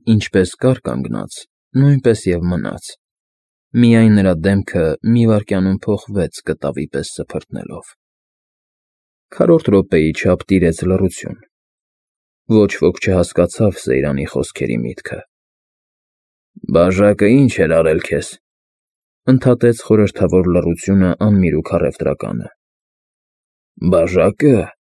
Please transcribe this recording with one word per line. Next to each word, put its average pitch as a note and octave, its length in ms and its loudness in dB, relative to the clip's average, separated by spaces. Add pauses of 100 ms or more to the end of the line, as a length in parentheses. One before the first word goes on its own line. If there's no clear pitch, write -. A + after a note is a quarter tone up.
(100)
ինչպես G2+ 480 0
կար B2+ 240 0
կանգնած, A#1 560 -8 (360)
նույնպես C3 520 2
և F2 160 -2
մնաց։ D#2+ 480 -6 (840)
Միայն A#2 380 6
նրա F#2+ 240 4
դեմքը F#2+ 480 -2 (160)
մի A#2 260 2
վայրկյանում G2+ 520 0
փոխվեց G2+ 640 -6
կտավի D2 480 -6
պես - 240 -8
սփռտնելով։ - 840 -14 (1400)
Քառորդ E3 400 2
րոպեի F2+ 400 2
չափ F#2+ 300 -2
տիրեց F2 400 0
լռություն։ F#2 560 -4 (1080)
Ոչ G#2+ 240 4 (100)
ոք F2+ 160 2
չհասկացավ F#2 800 0
Սեյրանի C#2 500 -4
խոսքերի A#1 500 -6
միտքը։ - 420 -10 (1500)
«Բաժակը G2 640 2
ինչ C3 240 4
էր D#2+ 180 0
արել D#2+ 300 2
քեզ», C#2+ 260 -6 (1000)
ընդհատեց B2 540 2
խորհրդավոր F#2+ 680 2
լռությունը F2+ 680 0
անմիրուք F#2 540 0
առևտրականը։ C#2+ 800 -4 (1300)
«Բաժակը։ F2+ 760 2 (260)